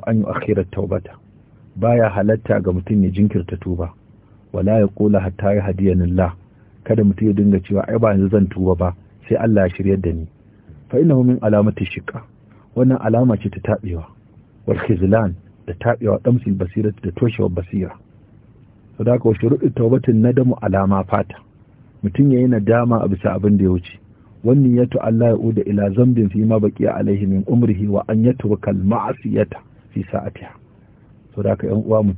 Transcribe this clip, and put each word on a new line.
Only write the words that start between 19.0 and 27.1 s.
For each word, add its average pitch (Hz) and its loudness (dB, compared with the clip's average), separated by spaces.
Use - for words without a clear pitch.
haka, 117 2
wa 110 2
shuruɗu 123 0
tawbatin 120 2
nadamu 123 2
alama 98 0
fata. 101 -4
Mutum 135 2
ya 123 4
yi 127 2
nadama 117 2
a 95 -2
bisa 98 -2
abin 101 2
da 92 2
ya 95 2
wuce. 90 -4
"Wan 123 4
niyatu 123 2
alla 113 0
ya'uda 110 -2
ila 101 0
zambin 117 2
fi 101 -2
ma 110 2
baqiya 104 -2
alayhi 101 -2